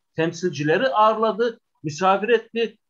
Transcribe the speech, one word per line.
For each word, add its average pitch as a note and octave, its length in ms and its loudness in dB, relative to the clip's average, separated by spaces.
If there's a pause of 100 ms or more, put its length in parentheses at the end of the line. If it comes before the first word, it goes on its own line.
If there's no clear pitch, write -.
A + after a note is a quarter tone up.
(160)
temsilcileri E3 720 -2
ağırladı, A3 720 0 (220)
misafir F#3+ 460 0
etti, A3 500 -2 (120)